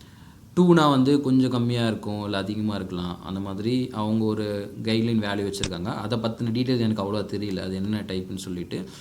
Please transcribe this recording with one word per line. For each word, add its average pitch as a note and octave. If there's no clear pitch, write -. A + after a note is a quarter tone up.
டூனா E3+
வந்து C#3
கொஞ்சம் C3
கம்மியா A#2+
இருக்கும், G#2
இல்ல G2+
அதிகமா G#2
இருக்கலாம். F#2
அந்த F#2+
மாதிரி G#2
அவங்க A2
ஒரு G#2
கைட்லைன் A2+
வேல்யூ G2+
வச்சிருக்காங்க. F#2
அதை A2+
பத்தின A2+
டீட்டெயில்ஸ் B2
எனக்கு A2
அவ்வளவா G2+
தெரியல, G2+
அது F#2
என்ன G2
டைப்னு F#2
சொல்லிட்டு. F2+